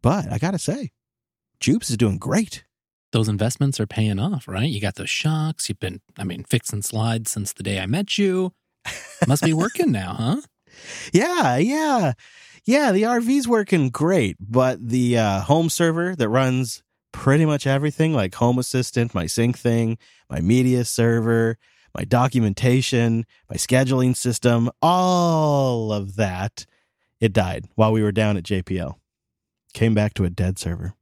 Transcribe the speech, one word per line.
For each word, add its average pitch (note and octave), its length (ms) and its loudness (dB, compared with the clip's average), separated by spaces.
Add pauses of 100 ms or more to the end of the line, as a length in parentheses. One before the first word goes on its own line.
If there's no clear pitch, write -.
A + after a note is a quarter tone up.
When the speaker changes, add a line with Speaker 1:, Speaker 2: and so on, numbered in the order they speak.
Speaker 1:
But D3+ 320 0
I G#2 60 -2
gotta F3 200 -2
say, G#3 340 -6 (680)
Jupes - 300 0
is A2+ 80 -4
doing G#2 180 2
great. - 480 -4 (480)
Speaker 2:
Those A2+ 160 2
investments A2+ 500 -2
are G#2+ 80 -2
paying G#2+ 320 -2
off, D3 300 -4
right? A2 220 -2
You G#2 100 -4
got G2 140 -4
those - 160 -10
shocks. D#3 580 -4
You've G2+ 100 -6
been, F#2 220 -8 (160)
I G2 80 -8
mean, F2+ 200 -8
fixing - 360 -4
slides A2+ 500 -4
since G#2 220 -6
the - 100 -14
day G2 180 -4
I F#2 40 -6
met D#3 320 -2
you. F#3 380 -2 (760)
Must C#3+ 140 2
be D#3+ 100 2
working G#3 400 0
now, F#2 220 -4
huh? C#3 260 -2 (360)
Speaker 1:
<laughs> - 360 -16
Yeah, A3 460 2
yeah. B3 560 0 (500)
Yeah, C4 280 2
the G3 120 2
R A#3+ 160 0
V's B3 260 0
working G3 440 2
great, D3 500 0
but A#2 480 0
the, A#2+ 300 2
uh, G2+ 240 2
home D#3 260 2
server E3+ 480 0
that A#2 140 0
runs B2+ 520 0 (320)
pretty D3+ 320 4
much D3 180 0
everything, D3 480 0
like G2+ 220 0
Home B2 240 2
Assistant, B2 560 -2
my F2 120 -2
sync A#2 300 0
thing, A#2 400 0 (320)
my - 120 -6
media B2 440 4
server, A#2 720 2 (380)
my - 80 -8
documentation, A#2+ 1200 2 (240)
my - 60 -12
scheduling B2+ 640 2
system, A#2+ 520 0 (140)
all D#3 1080 2
of G2 240 -4
that, G2 500 -4 (540)
it A2+ 120 2
died F#2+ 340 -2 (100)
while A2 160 4
we A2 100 2
were G#2 100 2
down G#2 240 2
at F2 60 -6
J F#2 200 -4
P F#2 160 -4
L. D#2 200 -8 (720)
Came A2+ 220 2
back G#2 200 2
to G2 100 0
a F2 60 0
dead F#2 280 -2
server. F2 440 -8